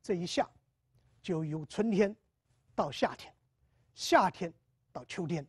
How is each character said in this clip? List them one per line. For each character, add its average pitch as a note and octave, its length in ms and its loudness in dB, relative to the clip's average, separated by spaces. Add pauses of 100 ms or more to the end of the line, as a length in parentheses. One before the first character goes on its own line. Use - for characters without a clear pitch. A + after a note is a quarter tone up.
这 G#3+ 120 -2
一 F3 120 -2
下 - 240 -2 (720)
就 D#3+ 220 -2
由 D3+ 220 -6
春 A3 260 0
天 G3+ 240 4 (580)
到 E3 160 -2
夏 - 280 0
天， - 180 -20 (580)
夏 A3+ 380 4
天 E3+ 200 -6 (420)
到 C#3+ 100 -10
秋 F3 240 -6
天 D3+ 220 -4